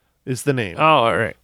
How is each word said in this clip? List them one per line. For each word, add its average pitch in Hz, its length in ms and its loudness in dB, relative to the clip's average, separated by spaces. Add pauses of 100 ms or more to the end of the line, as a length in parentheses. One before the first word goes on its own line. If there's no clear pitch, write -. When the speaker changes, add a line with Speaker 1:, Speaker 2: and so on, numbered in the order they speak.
(260)
Speaker 1:
is 127 180 -6
the 139 100 0
name. 104 260 -4
Speaker 2:
Oh, 147 40 0
all 127 340 4
right. 107 280 -4